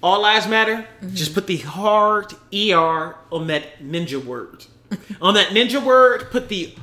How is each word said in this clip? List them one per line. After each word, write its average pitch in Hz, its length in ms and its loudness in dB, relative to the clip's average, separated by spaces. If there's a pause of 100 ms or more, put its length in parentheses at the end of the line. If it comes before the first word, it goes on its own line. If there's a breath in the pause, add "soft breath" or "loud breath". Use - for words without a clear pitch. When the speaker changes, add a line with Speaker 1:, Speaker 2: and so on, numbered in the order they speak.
Speaker 1:
"All 190 200 2
lives 214 260 2
matter," 220 380 0 (160)
Speaker 2:
Mm-hmm. 185 120 -10
Speaker 1:
just 156 200 -4
put 196 120 -2
the 175 120 -2
hard 208 760 0 (180)
E 202 200 0
R 165 440 0 (140)
on 160 180 -6
that 147 340 -6
ninja 139 420 -6
word. 123 400 -12 (280)
<laughs> - 300 -14
On 190 120 4
that 202 140 4
ninja 240 340 0
word, 254 480 4
put 247 180 -4
the 185 340 -8